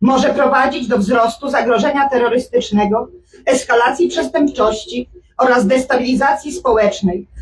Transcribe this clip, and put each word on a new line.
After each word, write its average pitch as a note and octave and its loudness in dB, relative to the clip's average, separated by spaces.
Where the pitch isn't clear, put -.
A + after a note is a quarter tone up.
może C4 2
prowadzić C4 0
do B3 0
wzrostu A3+ 0
zagrożenia C4+ 0
terrorystycznego, A#3 0
eskalacji B3+ 2
przestępczości B3+ -2
oraz B3 2
destabilizacji C4 0
społecznej, G3+ 0